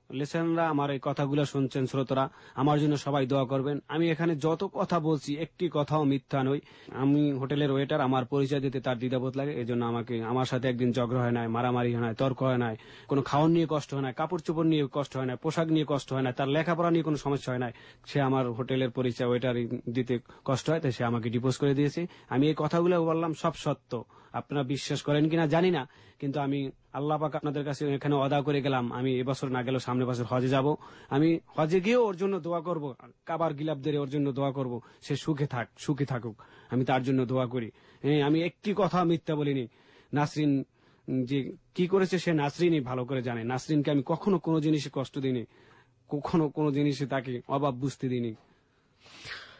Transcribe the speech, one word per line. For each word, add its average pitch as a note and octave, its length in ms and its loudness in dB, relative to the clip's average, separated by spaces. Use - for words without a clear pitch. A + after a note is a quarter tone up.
লিসেনাররা E3 580 0
আমার C#3+ 220 0
এই C#3 100 -4
কথাগুলো C#3+ 440 0
শুনছেন, C3+ 400 0
শ্রোতারা, C3+ 440 0
আমার D3 240 4
জন্য D3 180 2
সবাই C#3 280 0
দোয়া C3+ 200 2
করবেন। C3+ 420 -2
আমি E3 240 0
এখানে E3 240 0
যত D#3+ 280 0
কথা F3+ 260 0
বলছি, D3+ 380 0
একটি E3 360 -4
কথাও D3+ 300 0
মিথ্যা C#3 400 0
নই। C#3 180 0
আমি C#3+ 400 2
হোটেলের C#3 400 0
ওয়েটার, C#3 300 0
আমার C3 240 2
পরিচয় C#3 340 0
দিতে C3 220 -2
তার B2+ 160 -2
দ্বিধাবোধ B2+ 400 -2
লাগে, C#3 140 -2
এই A#2+ 140 -4
জন্য A#2+ 200 0
আমাকে, A#2 380 -2
আমার B2+ 220 0
সাথে B2+ 220 -2
একদিন B2 240 2
ঝগড়া B2 300 0
হয় A#2+ 100 2
নাই, A#2 160 0
মারামারি A#2+ 460 0
হয় A#2+ 120 0
নাই, A2+ 100 -2
তর্ক C3 280 0
হয় C3 140 2
নাই, A#2 180 -2
কোনো C#3 140 2
খাওয়ার D3+ 300 4
নিয়ে E3+ 180 4
কষ্ট D3 240 -4
হয় C#3 100 -2
নাই, C3 100 -4
কাপড় D#3+ 280 -4
চোপড় E3 260 0
নিয়ে D3+ 240 2
কষ্ট C#3 260 -4
হয় C3 80 -2
নাই, B2+ 160 -2
পোশাক D#3+ 260 0
নিয়ে D#3 200 2
কষ্ট C3+ 260 -2
হয় C3 80 0
নাই, B2+ 120 0
তার C3+ 140 0
লেখাপড়া E3 440 2
নিয়ে E3 120 4
কোনো D3+ 140 0
সমস্যা C3+ 360 -2
হয় B2 60 -2
নাই। B2 120 -4
সে D3 160 0
আমার C3 300 2
হোটেলের B2+ 380 -2
পরিচয় B2 380 -2
ওয়েটার B2 260 2
দিতে A#2+ 300 -2
কষ্ট C3 240 0
হয়, E3 100 2
তাই D3 120 0
সে B2 120 -4
আমাকে A#2 260 0
ডিভোর্স B2 280 0
করে C#3+ 160 2
দিয়েছে। D3 340 0
আমি C3 180 2
এই D#3 100 4
কথাগুলো E3+ 480 2
বললাম, E3 280 0
সব D#3+ 200 -2
সত্য। - 520 -6
আপনারা C#3 300 -4
বিশ্বাস C3+ 380 -4
করেন D3 280 2
কিনা E3 180 2
জানি F3 240 4
না, C3+ 180 -2
কিন্তু C#3 200 -4
আমি C#3 320 -2
আল্লাহ D3 240 -2
পাক D3+ 180 -2
আপনাদের D3 280 -4
কাছে C#3+ 300 -2
এখানে D3 220 0
ওয়াদা C#3 260 2
করে C#3+ 200 0
গেলাম, B2+ 320 0
আমি B2+ 260 0
এবছর C3 300 -2
না B2+ 140 -2
গেলেও C3 160 -2
সামনের B2 280 0
বছর B2 160 -2
হজে B2+ 240 0
যাব। C#3 280 2
আমি E3 380 2
হজে D#3+ 340 0
গিয়েও A#3 240 4
ওর G3 120 -2
জন্য G3 220 -2
দোয়া E3+ 220 -4
করব, D3+ 340 -4
কাবার D#3+ 280 -2
গিলাপ D3+ 240 -4
ধরে C#3+ 200 -2
ওর C#3+ 120 -2
জন্য C#3+ 220 0
দোয়া C#3 200 0
করব, B2 300 -4
সে C#3+ 140 -4
সুখে D3 320 -2
থাক, A#2+ 300 -6
সুখী C#3 280 -2
থাকুক, A#2 360 -6
আমি B2 160 0
তার C3 180 2
জন্য C3 220 2
দোয়া B2+ 200 0
করি। A#2 260 -6
হ্যাঁ, C#3+ 220 4
আমি D#3 200 4
একটি F#3 320 -4
কথা F3+ 280 2
মিথ্যা E3 320 0
বলিনি। C#3 320 -2
নাসরিন D3 500 2
যে C3 280 -2
কি F3 120 2
করেছে, F#3+ 320 2
সে E3+ 140 0
নাসরিনই D#3 460 2
ভালো B2+ 260 -4
করে C3 160 -2
জানে। A#2 220 -4
নাসরিনকে C#3 480 0
আমি C#3+ 140 2
কখনো E3+ 340 2
কোনো D#3+ 200 0
জিনিসে D3 340 0
কষ্ট C#3 260 -4
দিইনি, B2+ 260 -2
কখনো D3+ 400 0
কোনো D3+ 220 0
জিনিসে C#3 360 0
তাকে B2 400 -4
অভাব C#3 280 0
বুঝতে C3 340 -4
দিইনি। A#2+ 260 -2